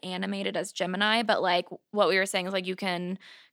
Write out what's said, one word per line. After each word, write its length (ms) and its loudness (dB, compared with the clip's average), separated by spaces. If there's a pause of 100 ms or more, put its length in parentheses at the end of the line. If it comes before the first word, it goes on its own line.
animated 540 -4
as 160 -4
Gemini, 500 0
but, 200 2
like, 240 2 (260)
what 160 4
we 100 4
were 80 2
saying 220 -2
is, 40 -6
like, 140 -2
you 80 -4
can 460 -4 (320)